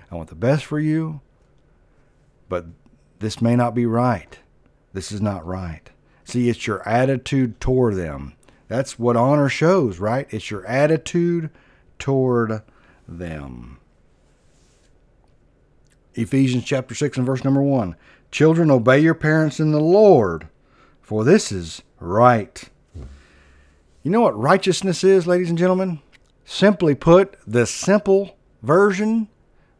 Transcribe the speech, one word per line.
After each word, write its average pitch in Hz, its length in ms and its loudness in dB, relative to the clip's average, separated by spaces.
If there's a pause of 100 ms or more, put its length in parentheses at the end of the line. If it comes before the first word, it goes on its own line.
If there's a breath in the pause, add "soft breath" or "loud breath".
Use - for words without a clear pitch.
(100)
I - 40 -10
want 82 140 -10
the 78 80 -20
best 131 280 0
for 151 140 -6
you. 156 420 -4 (1300)
But 87 180 -6 (520)
this - 240 -8
may 117 140 2
not 120 180 0
be 120 100 -2
right. 117 540 -2 (540)
This 95 200 -10
is 104 80 -8
not 98 240 -4
right." 90 460 -10 (340)
See, 123 240 -2
it's - 180 -4
your 104 220 -6
attitude 127 720 -2
toward 127 360 0
them. 69 380 -8 (340 soft breath)
That's 127 300 -6
what 117 180 0
honor 139 320 2
shows, 151 500 0
right? 113 320 -4
It's 107 200 -10
your 101 160 -10
attitude 160 840 -2 (480 soft breath)
toward 120 640 -2 (460 soft breath)
them. 69 680 -14 (2250)
Ephesians 127 500 0
chapter 127 300 -6
six 143 220 -4
and 127 100 -2
verse 131 180 -4
number 139 180 0
one. 127 340 -2 (340 soft breath)
"Children, 160 400 2
obey 127 280 4
your 160 160 4
parents 156 440 0
in 156 140 0
the 151 80 0
Lord, 156 680 4 (520 soft breath)
for 107 240 -4
this 185 260 0
is 87 320 -10 (160)
right." 110 640 0 (1400 soft breath)
You 143 80 -4
know 220 100 2
what 139 180 2
righteousness 180 640 0
is, 185 240 4
ladies 180 220 0
and 170 100 -2
gentlemen? 185 420 0 (440)
Simply 180 500 2
put, 180 420 4 (100)
the 113 200 2
simple 196 680 0 (260)
version 202 640 2 (520)